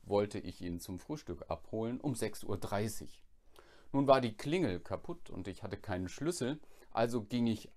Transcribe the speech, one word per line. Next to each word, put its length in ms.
wollte 360
ich 240
ihn 180
zum 180
Frühstück 500
abholen 520
um 140
sechs 280
Uhr 160
dreißig. 640
Nun 140
war 140
die 160
Klingel 440
kaputt 500
und 180
ich 140
hatte 140
keinen 320
Schlüssel, 520
also 300
ging 260
ich 280